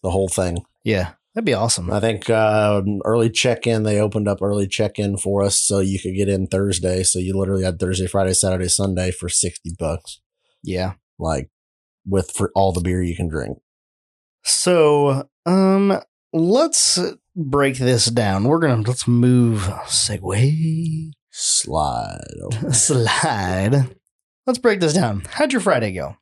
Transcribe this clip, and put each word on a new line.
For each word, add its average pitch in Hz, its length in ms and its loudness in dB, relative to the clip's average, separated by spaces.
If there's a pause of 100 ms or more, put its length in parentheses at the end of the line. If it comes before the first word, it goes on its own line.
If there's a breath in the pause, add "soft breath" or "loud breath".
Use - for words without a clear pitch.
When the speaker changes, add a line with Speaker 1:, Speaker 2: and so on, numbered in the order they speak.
Speaker 1:
The 92 80 -2
whole 95 180 0
thing. 87 360 -2 (180)
Speaker 2:
Yeah. 95 280 -2 (240)
That'd 226 100 -4
be 143 100 2
awesome. 98 380 -2
Speaker 1:
I 104 80 0
think, 107 280 -2
uh, 107 540 2 (220)
early 113 260 2
check-in, 113 540 0
they 104 160 2
opened 104 260 0
up 98 160 -2
early 101 240 0
check-in 101 500 -2
for 98 280 -2
us 98 160 0
so 98 180 0
you 98 220 0
could 92 160 -6
get 98 120 0
in 95 200 0
Thursday. 92 560 0
So - 160 0
you 95 180 -2
literally 95 260 0
had 87 140 -2
Thursday, 92 300 -2
Friday, 95 240 0
Saturday, 92 360 0
Sunday 92 420 -2
for 90 180 -8
sixty - 500 -4
bucks. 80 420 -8 (420)
Speaker 2:
Yeah. 92 320 -4 (240)
Speaker 1:
Like, 78 320 -4 (540)
with, 95 280 0
for - 240 -2
all 98 160 4
the 87 80 -2
beer 92 220 0
you 87 120 -2
can 85 140 -4
drink. 71 300 -6 (840)
Speaker 2:
So, 147 840 4 (180)
um, 190 540 4 (320)
let's 190 680 2 (380)
break 139 400 0
this 123 300 2
down. 107 380 2
We're 151 140 4
gonna, 131 240 2
let's 123 240 -2
move, 120 540 4 (260)
segue. 156 1300 -2 (180)
Speaker 1:
Slide 58 880 -4 (240)
over. 113 300 -6
Speaker 2:
<laughs> - 0 -
Slide. 117 1200 0 (520)
Let's 254 120 -2
break 202 220 2
this 151 140 2
down. 113 360 0
How'd 285 220 -2
your 247 80 0
Friday 113 320 0
go? 87 300 -8